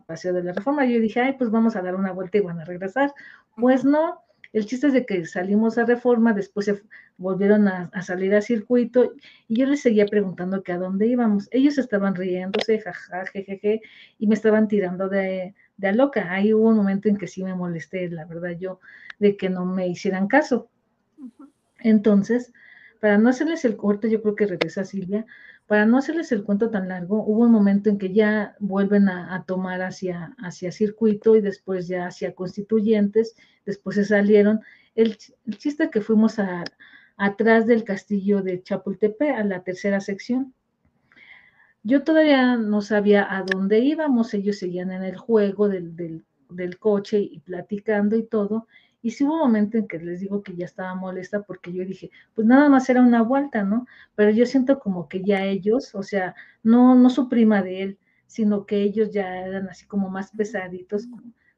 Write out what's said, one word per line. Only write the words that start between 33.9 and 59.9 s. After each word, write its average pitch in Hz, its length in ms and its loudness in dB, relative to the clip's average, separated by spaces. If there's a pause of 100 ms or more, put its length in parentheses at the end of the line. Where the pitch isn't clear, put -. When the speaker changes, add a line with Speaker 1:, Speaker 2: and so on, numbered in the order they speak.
Speaker 1:
se 202 80 2
salieron. 208 560 4 (340)
El 226 220 0
ch-, - 180 -20 (120)
el 214 120 -8
chiste 311 320 -2
que 214 100 -2
fuimos 220 380 2
a, 180 320 -4 (460)
atrás 220 500 2
del 226 180 4
castillo 202 580 -2
de 185 200 -4
Chapultepec, 208 720 -2
a 214 80 -2
la 185 200 -4
tercera 196 360 -2
sección. 240 540 -6 (1300)
Yo 277 220 2
todavía 285 520 4
no 208 260 0
sabía 202 440 4 (100)
a 190 60 -4
dónde 190 380 0
íbamos, 277 540 0
ellos 202 240 -2
seguían 180 340 -6
en 185 100 -8
el 190 140 -8
juego 208 520 0
del, 175 280 -6
del, 165 280 -10 (240)
del 180 300 -10
coche 202 400 -2
y 165 220 -6
platicando 202 760 -4
y 226 80 0
todo, 220 440 -4 (360)
y 226 60 -4
sí 277 140 -4
hubo 294 100 0
un 330 60 -2
momento 220 380 2
en 208 100 -2
que 170 100 -10
les 170 220 -10
digo 202 240 -6
que 185 100 -14
ya 175 100 -8
estaba 185 300 -10
molesta 185 480 -8
porque 180 300 -14
yo 180 120 -6
dije, 185 280 -12 (240)
"Pues 220 100 0
nada 269 220 6
más 262 200 4
era 254 140 4
una 240 200 6
vuelta, 247 420 0
¿no?". 220 220 -2 (280)
Pero 208 160 4
yo 226 160 4
siento 269 320 2
como 180 300 -6
que 185 160 -8
ya 196 200 0
ellos, 196 520 -2
o 196 80 -8
sea, 185 320 -4 (260)
no, 247 320 6
no 247 160 8
su 254 180 0
prima 214 340 4
de 185 200 -6
él, 196 160 -8 (300)
sino 208 360 -2
que 208 180 -4
ellos 208 280 0
ya 185 280 -4
eran 190 300 -8
así - 180 -20
como 196 220 -4